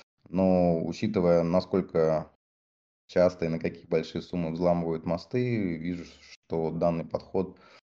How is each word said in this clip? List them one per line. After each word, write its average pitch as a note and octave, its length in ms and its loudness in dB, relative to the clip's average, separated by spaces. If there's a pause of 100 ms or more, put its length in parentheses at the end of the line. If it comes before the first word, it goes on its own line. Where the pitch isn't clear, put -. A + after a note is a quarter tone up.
(280)
Но F2+ 580 2
учитывая, F2 580 2
насколько E2+ 840 0 (800)
часто F2+ 380 2
и - 20 0
на D#2+ 120 -2
какие F2+ 280 -6
большие E2 340 -2
суммы E2+ 300 -4
взламывают E2 540 0
мосты, G2+ 720 -2
вижу, E2+ 260 -6
что - 680 -8
данный E2 340 0
подход, - 520 -6 (320)